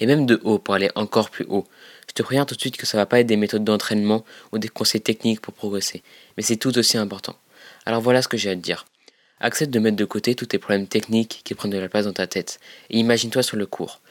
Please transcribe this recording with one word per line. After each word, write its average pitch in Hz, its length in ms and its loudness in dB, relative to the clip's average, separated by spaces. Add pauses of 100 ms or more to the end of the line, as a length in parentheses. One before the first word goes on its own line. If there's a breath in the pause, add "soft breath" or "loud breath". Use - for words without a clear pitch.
et 113 60 0
même 143 180 4
de 117 200 4
haut 107 140 2
pour - 140 -4
aller 98 220 2
encore 107 340 0
plus - 180 -10
haut. 98 200 -2 (420 loud breath)
Je - 60 -14
te - 80 0
préviens 135 240 0
tout 123 80 -8
de - 60 -8
suite - 180 -6
que - 80 -8
ça - 100 -2
va 101 80 4
pas 120 160 4
être 120 60 4
des 110 100 2
méthodes 104 280 0
d'entraînement 107 600 0 (260 loud breath)
ou 110 60 -4
des 110 140 -6
conseils - 320 -2
techniques 110 400 0
pour 104 100 -10
progresser, - 500 -6 (360 loud breath)
mais 104 40 -4
c'est 113 140 0
tout 120 220 0
aussi 117 180 2
important. 98 400 -6 (480 loud breath)
Alors 113 160 0
voilà 123 220 6
ce - 60 -4
que 117 100 -2
j'ai 101 100 -2
à 95 60 0
te 90 60 -4
dire. 85 260 -4 (540 soft breath)
Accepte 139 300 -2
de 123 80 2
mettre 107 200 4
de 104 80 2
côté 117 280 -2
tous 123 120 -6
tes - 100 0
problèmes 98 300 0
techniques 110 580 -2
qui - 100 -8
prennent 104 160 -6
de 98 60 -2
la 95 140 -6
place 104 160 0
dans 95 80 -6
ta 92 120 -4
tête. - 340 -8 (280 loud breath)
Et 113 100 0
imagine-toi 117 440 2
sur 110 160 -4
le 98 80 -4
court. - 340 -10 (100)